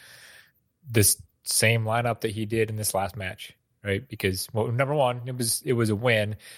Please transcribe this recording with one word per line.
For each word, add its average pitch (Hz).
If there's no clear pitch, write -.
this 110
same 113
lineup 117
that 113
he 107
did 110
in 107
this 104
last 95
match, 98
right? 104
Because, 95
well, 110
number 131
one, 123
it 127
was, 117
it 131
was 117
a 104
win, 107